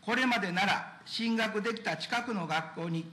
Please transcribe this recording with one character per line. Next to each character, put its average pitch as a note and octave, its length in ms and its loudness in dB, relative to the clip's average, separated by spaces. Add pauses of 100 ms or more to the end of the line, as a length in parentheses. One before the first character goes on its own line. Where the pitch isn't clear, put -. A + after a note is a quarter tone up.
こ A3+ 140 0
れ B3+ 100 4
ま A#3+ 140 4
で F#3+ 120 0
な F#3+ 140 4
ら - 280 2 (120)
進 A3+ 300 0
学 G#3+ 260 2
で A3+ 140 0
き - 60 -8
た E3 160 -2
近 A#3+ 260 -2
く A#3+ 100 -2
の F3 140 -2
学 D#3+ 260 0
校 E3+ 160 -4
に E3 240 0